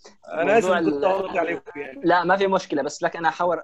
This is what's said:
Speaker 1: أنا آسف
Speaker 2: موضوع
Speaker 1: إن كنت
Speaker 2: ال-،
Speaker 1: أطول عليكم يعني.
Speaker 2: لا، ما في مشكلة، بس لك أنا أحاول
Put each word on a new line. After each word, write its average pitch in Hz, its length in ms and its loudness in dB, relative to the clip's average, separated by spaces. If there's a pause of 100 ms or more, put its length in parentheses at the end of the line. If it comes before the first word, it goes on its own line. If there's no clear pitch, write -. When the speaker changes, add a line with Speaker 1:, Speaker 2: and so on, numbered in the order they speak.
(340)
Speaker 1:
أنا 185 240 2
آسف 208 80 4
Speaker 2:
موضوع 185 140 2
Speaker 1:
إن 170 60 0
كنت 143 180 0
Speaker 2:
ال-، - 20 4
Speaker 1:
أطول 190 320 0
عليكم 165 420 -4
يعني. 139 240 -12
Speaker 2:
لا، 175 200 4
ما 180 140 2
في 196 100 2
مشكلة، 180 340 -2
بس 156 220 -6
لك 170 120 -2
أنا 165 140 -2
أحاول 170 340 0